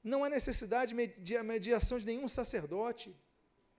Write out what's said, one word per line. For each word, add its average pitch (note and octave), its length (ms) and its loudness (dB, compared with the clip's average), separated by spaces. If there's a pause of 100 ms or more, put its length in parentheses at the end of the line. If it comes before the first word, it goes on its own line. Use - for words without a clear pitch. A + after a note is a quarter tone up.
Não C4+ 200 2
há C#4+ 80 2
necessidade B3 600 0
de A3+ 40 -6
media-, A3+ 480 -2
mediação A3+ 560 2
de G#3 80 -4
nenhum A#3+ 220 -2
sacerdote. G#3 840 -2 (640)